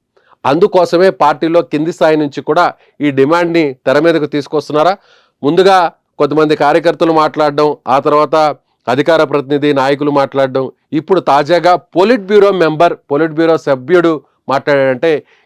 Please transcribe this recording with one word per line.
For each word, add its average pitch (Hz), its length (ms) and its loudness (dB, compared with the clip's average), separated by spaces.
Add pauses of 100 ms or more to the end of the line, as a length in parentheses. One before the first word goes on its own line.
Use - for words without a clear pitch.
(460)
అందుకోసమే 175 640 2
పార్టీలో 165 520 0
కింది 151 320 -6
స్థాయి 160 240 0
నుంచి 147 240 -6
కూడా 151 320 -2 (280)
ఈ 147 100 -2
డిమాండ్ని 160 600 0 (120)
తెర 135 140 0
మీదకు 160 260 0
తీసుకొస్తున్నారా? 151 720 -2 (460)
ముందుగా 175 480 2 (280)
కొంతమంది 151 360 0
కార్యకర్తలు 160 560 0 (120)
మాట్లాడడం, 151 520 -2 (120)
ఆ 143 120 2
తర్వాత 147 360 0 (520)
అధికార 143 360 0
ప్రతినిధి 143 500 -2
నాయకులు 139 380 -2
మాట్లాడడం, 135 600 -2 (220)
ఇప్పుడు 170 260 -2
తాజాగా 165 560 2
పొలిట్ 208 460 0
బ్యూరో 202 300 2
మెంబర్, 165 420 0 (180)
పొలిట్ 156 200 -2
బ్యూరో 160 260 0
సభ్యుడు 151 640 -2 (280)
మాట్లాడాడంటే 135 760 -2 (220)